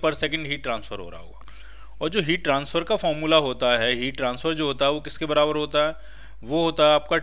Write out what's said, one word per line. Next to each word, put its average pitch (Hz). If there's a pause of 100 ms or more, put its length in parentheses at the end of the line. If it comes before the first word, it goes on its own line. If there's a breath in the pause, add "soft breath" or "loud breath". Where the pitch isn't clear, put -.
per 151
second 156
हीट 143
ट्रांसफर 110
हो 87
रहा 85
होगा। - (640 loud breath)
और 156
जो 196
हीट 170
ट्रांसफर 143
का 214
फॉर्मूला 156
होता 127
है, 117
हीट 123
ट्रांसफर 135
जो 156
होता 139
है, 139
वो 151
किसके 151
बराबर 151
होता 151
है? 160 (480 loud breath)
वो 147
होता 156
है 151
आपका 151